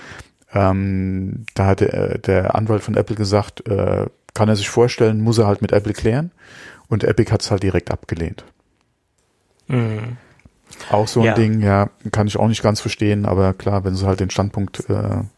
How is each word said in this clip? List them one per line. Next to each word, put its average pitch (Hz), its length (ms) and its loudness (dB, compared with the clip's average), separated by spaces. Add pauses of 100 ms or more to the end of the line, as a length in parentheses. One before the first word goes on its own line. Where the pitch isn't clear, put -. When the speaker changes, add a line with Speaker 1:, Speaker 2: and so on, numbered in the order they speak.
(560)
Speaker 1:
Ähm, 95 1000 0
da 98 140 2
hatte, 98 260 2
äh, - 260 -2
der 95 360 0
Anwalt 107 260 0
von 107 160 -2
Apple 104 180 -2
gesagt, 104 520 -2
äh, 95 400 0 (260)
kann 107 160 2
er 110 60 4
sich 98 140 -4
vorstellen, 113 520 2
muss 113 160 2
er 110 80 4
halt 101 160 0
mit 101 100 -4
Apple 104 220 0
klären. 139 380 -2 (560)
Und 110 160 0
Epic 104 280 2
hat's - 200 -2
halt 98 100 0
direkt 92 300 0
abgelehnt. - 520 -8 (1200)
Speaker 2:
Mhm. 117 500 -4 (760)
Speaker 1:
Auch 107 160 2
so 120 140 2
ein 113 60 6
Speaker 2:
Ja. 110 80 2
Speaker 1:
Ding, 110 260 2
ja, 101 280 4 (220)
kann 107 140 2
ich 104 120 -2
auch 107 100 2
nicht 110 160 0
ganz 107 180 2
verstehen, 104 460 0
aber 95 260 2
klar, 98 300 -2
wenn 95 120 -2
sie 95 120 -2
halt 95 120 0
den 92 120 0
Standpunkt, - 580 -4
äh, 101 320 0 (160)